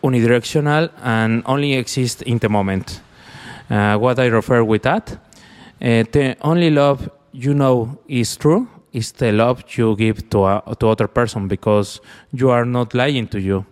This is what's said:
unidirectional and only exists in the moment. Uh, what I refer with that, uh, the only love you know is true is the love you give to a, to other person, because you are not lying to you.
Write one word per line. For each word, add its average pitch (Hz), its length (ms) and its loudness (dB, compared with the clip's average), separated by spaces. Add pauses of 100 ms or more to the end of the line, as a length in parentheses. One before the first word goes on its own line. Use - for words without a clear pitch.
unidirectional 139 880 2 (140)
and 113 420 0
only 143 280 0
exists 127 480 -4
in 123 160 -2
the 110 100 0
moment. 98 540 -2 (680)
Uh, 104 280 2
what 120 200 0
I 127 100 2
refer 117 360 2
with 107 200 0
that, 170 280 -2
uh, - 60 -12 (640)
the 123 640 0
only 165 280 2
love 143 400 2 (240)
you 135 200 -2
know 131 540 2
is 123 300 -4
true 190 320 0 (240)
is 113 180 -6
the 113 220 0
love 117 280 2 (140)
you 110 220 2
give 110 320 -2
to 101 160 2
a, 101 340 -2
to 113 80 2
other 110 220 0
person, 110 400 -2
because 104 500 0 (320)
you 131 180 0
are 120 140 2
not 123 300 -2
lying 123 340 -2
to 101 140 -6
you. 95 300 -2